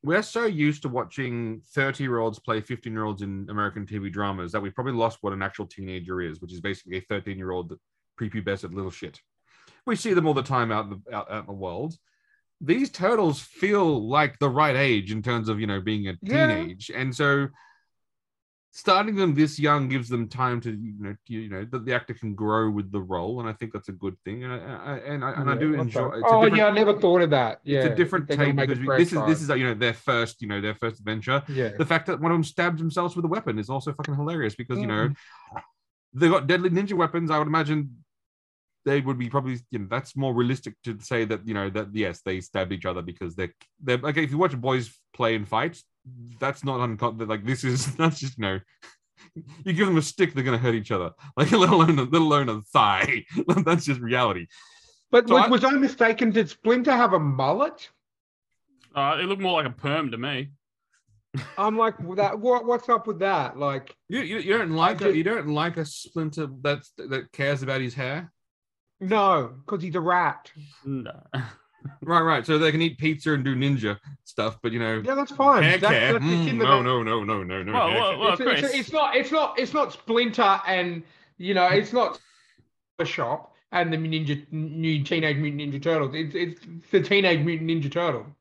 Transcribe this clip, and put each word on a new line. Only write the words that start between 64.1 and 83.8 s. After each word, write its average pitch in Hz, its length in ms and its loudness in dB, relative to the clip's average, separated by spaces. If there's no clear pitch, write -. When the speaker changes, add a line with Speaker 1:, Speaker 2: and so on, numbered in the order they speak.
Speaker 1:
you, 202 180 -6
you 196 180 0
don't 180 140 0
like 170 300 2
Speaker 2:
I 196 80 4
Speaker 1:
a, - 20 4
Speaker 2:
ju- 156 60 4
Speaker 1:
you 165 80 2
don't 175 240 -2
like 160 280 0
a 160 80 -4
Splinter 156 640 -6
that's, 143 360 -2
that 131 360 -8
cares 139 280 -2
about 135 200 -4
his 123 120 -6
hair? 139 380 -8
Speaker 2:
No, 190 520 4
'cause 196 160 -4
he's 175 140 -6
a 175 60 0
rat. 170 500 0
Speaker 3:
No. 135 260 -6
<laughs> 131 80 -2
Speaker 1:
Right, 165 180 2
right. 156 260 2
So 156 120 4
they 156 160 4
can 160 80 2
eat 160 160 0
pizza 156 360 0
and 135 120 2
do 135 100 0
ninja 123 420 0
stuff, 110 360 -4
but, 117 120 -2
you 117 60 -2
know, 110 240 0
Speaker 2:
Yeah, 262 120 -2
that's 277 160 -4
fine. 269 320 6
Speaker 1:
hair 175 140 6
Speaker 2:
That's, 190 160 4
Speaker 1:
care? 123 200 4
Speaker 2:
that's, 127 120 0
it's 170 80 2
Speaker 1:
Mm, 165 160 2
Speaker 2:
in 120 80 -2
the 123 80 2
Speaker 1:
no, 135 100 8
Speaker 2:
back. 127 80 2
Speaker 1:
no, 123 200 2
no, 110 200 0
no, 104 180 -2
no, 92 220 -6
no, 101 80 -6
Speaker 3:
Well, 165 160 2
Speaker 1:
hair 180 140 2
Speaker 3:
well, - 80 2
Speaker 1:
care. - 100 -4
Speaker 3:
well, 220 140 2
Speaker 2:
It's, - 80 -2
it's, 247 180 2
Speaker 3:
Chris. 277 160 0
Speaker 2:
it's 262 160 -4
not, 302 240 0
it's 262 160 0
not, 302 260 0
it's 262 160 -2
not 294 200 0
Splinter 226 760 2
and, 175 360 -2
you 185 160 -4
know, 180 140 4
it's 208 260 2
not 240 260 0
the 165 80 -2
shop - 500 -6
and 170 220 0